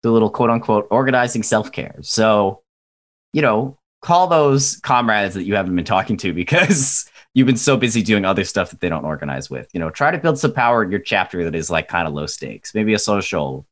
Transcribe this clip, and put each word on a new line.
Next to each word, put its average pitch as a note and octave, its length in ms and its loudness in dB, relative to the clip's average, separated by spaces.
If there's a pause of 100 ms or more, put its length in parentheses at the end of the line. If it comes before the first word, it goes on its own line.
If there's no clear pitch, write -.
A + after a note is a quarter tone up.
do A#2 80 0
a A2+ 40 4
little A2 160 4
quote A#2 200 2
unquote A2+ 400 0
organizing B2 540 2
self-care. - 580 -2
So, G#2+ 600 2 (720)
you D3+ 80 0
know, C3 360 0 (240)
call F3+ 260 4
those C#3+ 500 2
comrades G#2+ 580 0
that F#2 80 -6
you G2+ 120 -2
haven't F#2 200 0
been F2 100 -2
talking F#2+ 320 0
to F2+ 160 -4
because C#3+ 720 0 (160)
<laughs> - 140 -20
you've C3 120 6
been B2+ 100 2
so C3+ 200 2
busy A2+ 240 0
doing G#2 240 2
other F#2+ 200 2
stuff - 260 -4
that - 80 -20
they F2+ 100 -2
don't D2+ 160 -4
organize C#2+ 440 -6
with. B1+ 240 -12
You E2+ 60 -6
know, E2 100 -4
try C#3+ 200 0
to F3 80 -2
build D#3 220 0
some B2+ 140 0
power A#2+ 300 2
in F2+ 60 -2
your F#2+ 120 -2
chapter F2+ 420 -2
that D#2+ 120 -4
is, D#2+ 140 -4
like, D#2+ 200 -2
kinda E2+ 200 -2
low D2 160 -6
stakes, - 480 -12
maybe G#2+ 200 0
a G#2 60 0
social D#2 720 -2